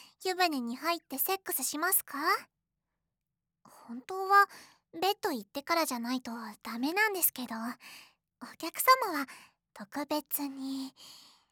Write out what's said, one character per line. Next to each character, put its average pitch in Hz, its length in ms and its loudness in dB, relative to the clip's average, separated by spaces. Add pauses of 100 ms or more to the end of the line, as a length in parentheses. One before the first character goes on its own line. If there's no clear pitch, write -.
(260)
湯 370 100 0
船 339 240 2
に 240 160 -4
入 330 220 -2
っ - 20 -6
て - 180 -10
セ 381 180 0
ッ 381 40 -2
ク - 140 -6
ス 262 100 -2
し - 140 -2
ま 359 160 0
す - 100 4
か？ - 140 -10 (1500)
本 - 380 -14
当 381 260 -4
は 403 220 8 (440)
ベ 349 180 2
ッ 403 100 0
ド 339 100 0
行 226 160 -6
っ - 20 -20
て 277 140 -8
か 339 120 0
ら 330 100 4
じ 269 80 -4
ゃ 240 60 -4
な 233 120 -4
い 254 100 -2
と 247 100 -10 (320)
ダ 226 140 -8
メ 269 140 0
な 415 160 4
ん 415 60 -2
で 339 100 -4
す - 80 4
け 254 120 -6
ど、 240 120 -8 (840)
お 240 40 -14 (120)
客 - 240 -6
様 480 380 6
は 269 80 -4 (460)
特 277 320 -8
別 302 420 -4
に 269 460 -8 (580)